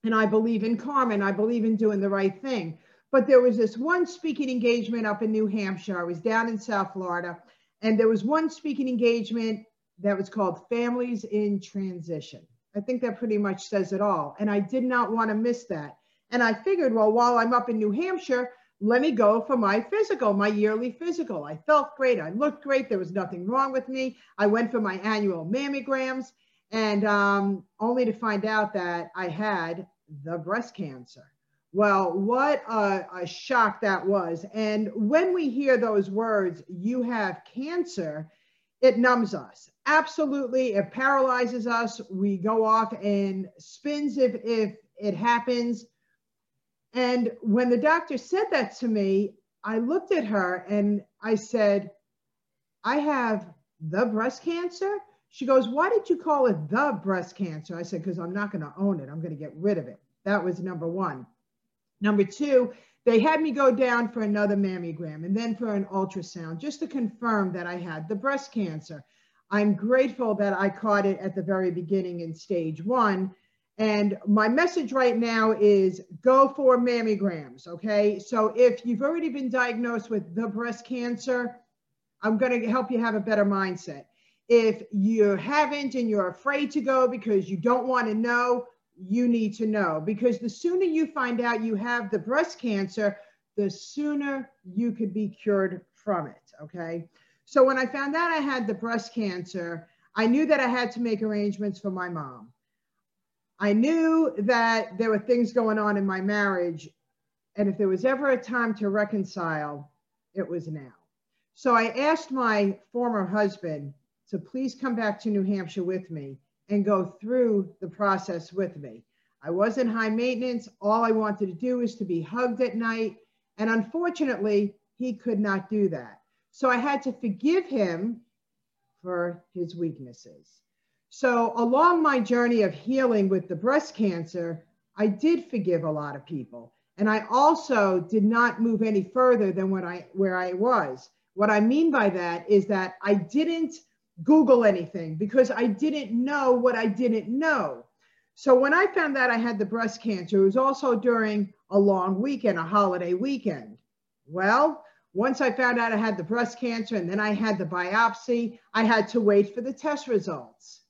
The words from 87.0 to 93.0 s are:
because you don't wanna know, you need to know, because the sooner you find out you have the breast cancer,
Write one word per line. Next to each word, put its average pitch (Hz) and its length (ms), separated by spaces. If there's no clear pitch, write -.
because 208 420
you 190 80
don't 240 280
wanna 240 280
know, 240 520
you 208 300
need 220 280
to 220 120
know, 185 380
because 214 340
the 233 100
sooner 359 360
you 320 240
find 240 320
out 226 240
you 226 100
have 226 360
the 208 80
breast 269 420
cancer, 202 580